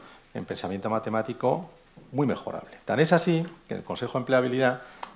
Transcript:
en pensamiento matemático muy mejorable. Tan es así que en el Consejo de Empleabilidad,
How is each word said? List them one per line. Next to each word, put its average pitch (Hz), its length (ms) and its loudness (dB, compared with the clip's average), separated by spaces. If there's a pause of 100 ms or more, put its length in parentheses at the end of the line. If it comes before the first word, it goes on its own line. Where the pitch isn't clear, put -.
(320)
en 107 120 -8
pensamiento 98 460 -6
matemático 113 800 -2 (400)
muy 135 160 2
mejorable. - 580 -4
Tan 110 140 0
es 160 140 4
así 170 340 4 (220)
que - 60 -6
en 92 60 -6
el 87 40 -12
Consejo 117 300 -6
de 131 80 0
Empleabilidad, 127 600 2 (340)